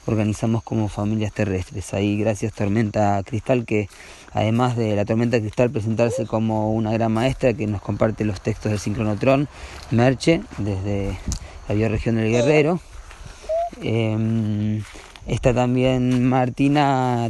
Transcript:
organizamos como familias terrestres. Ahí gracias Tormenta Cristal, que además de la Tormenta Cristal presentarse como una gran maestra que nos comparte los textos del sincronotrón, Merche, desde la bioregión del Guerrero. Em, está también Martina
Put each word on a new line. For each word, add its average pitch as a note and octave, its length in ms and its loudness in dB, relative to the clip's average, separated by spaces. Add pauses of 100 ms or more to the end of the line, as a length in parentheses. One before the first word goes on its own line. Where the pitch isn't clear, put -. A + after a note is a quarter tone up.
organizamos A2 580 0
como A2 240 -2
familias G#2+ 460 -2
terrestres. F#2+ 600 -4
Ahí G#2 240 2
gracias G#2 360 -2
Tormenta G2+ 720 2
Cristal, A#2 400 0
que G#2 240 -2 (440)
además A#2 440 0
de A2 180 0
la G#2 80 0
Tormenta A#2 360 0
Cristal A2 300 0
presentarse A2+ 560 0
como A2 460 0
una A2 220 0
gran A2+ 180 0
maestra B2 420 0
que G#2 140 -4
nos G#2 140 -2
comparte A2 420 0
los G#2 160 -2
textos - 320 -2
del G#2 80 -2
sincronotrón, A#2 720 0 (420)
Merche, C3 500 4 (180)
desde G2 600 -2 (480)
la G#2 80 0
bioregión A2 400 2
del A2 160 2
Guerrero. D3+ 480 4 (1000)
Em, A2 1000 0 (440)
está B2 280 0
también B2+ 720 2
Martina B2+ 1080 2